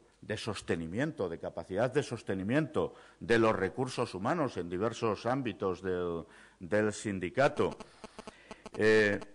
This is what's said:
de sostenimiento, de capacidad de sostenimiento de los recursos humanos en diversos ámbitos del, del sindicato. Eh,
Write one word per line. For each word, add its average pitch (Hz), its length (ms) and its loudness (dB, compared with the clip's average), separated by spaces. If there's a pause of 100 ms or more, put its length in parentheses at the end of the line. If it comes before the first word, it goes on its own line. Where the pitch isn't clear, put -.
(200)
de 107 160 -6
sostenimiento, 101 920 -4
de 82 120 -6
capacidad 92 500 -2
de 135 120 0
sostenimiento 104 920 -2 (240)
de 110 200 4
los 113 180 6
recursos 117 580 -2
humanos 123 440 -2
en 87 100 -6
diversos 107 580 -2
ámbitos 107 560 -2
del, 87 420 -2 (360)
del 104 320 0
sindicato. 98 840 0 (1000)
Eh, 107 420 6 (160)